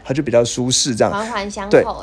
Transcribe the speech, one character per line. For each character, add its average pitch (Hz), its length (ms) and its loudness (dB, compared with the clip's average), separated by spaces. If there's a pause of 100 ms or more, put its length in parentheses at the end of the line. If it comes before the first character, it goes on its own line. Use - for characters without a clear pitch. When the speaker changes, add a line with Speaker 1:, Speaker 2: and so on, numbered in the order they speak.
Speaker 1:
它 135 80 -6
就 147 100 -2
比 120 80 -4
较 117 140 6
舒 127 260 -4
适 123 240 0
这 117 80 2
样。 101 80 4
Speaker 2:
环 220 180 -4
环 208 220 -6
相 202 180 -8
扣 165 80 6
欸。 - 60 6
Speaker 1:
对， - 20 -2 (180)